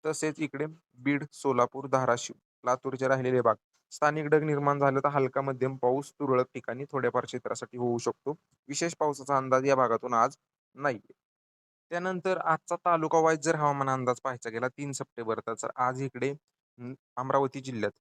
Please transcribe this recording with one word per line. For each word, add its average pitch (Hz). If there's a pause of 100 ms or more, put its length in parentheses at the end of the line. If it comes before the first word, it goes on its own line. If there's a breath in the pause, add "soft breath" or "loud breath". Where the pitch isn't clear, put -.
तसेच 156
इकडे 151 (260)
बीड, 139
सोलापूर, 131
धाराशिव, 127 (240)
लातूरचे 131
राहिलेले 127
भाग 117 (360)
स्थानिक 151
ढग 147
निर्माण 143
झालं 139
तर 147
हलका 139
मध्यम 135
पाऊस 131
तुरळक 131
ठिकाणी 123
थोड्याफार 123
क्षेत्रासाठी 123
होऊ 120
शकतो. - (380)
विशेष 165
पावसाचा 143
अंदाज 131
या 139
भागातून 123
आज 120 (380)
नाहीये. 131 (800)
त्यानंतर 180
आजचा 165
तालुका 165
वाईज 160
जर 160
हवामान 143
अंदाज 127
पाहायचा 123
गेला 117
तीन 143
सप्टेंबरचा, 113
तर 120
आज 127
इकडे 135 (440)
न-, 123 (220)
अमरावती 135
जिल्ह्यात 117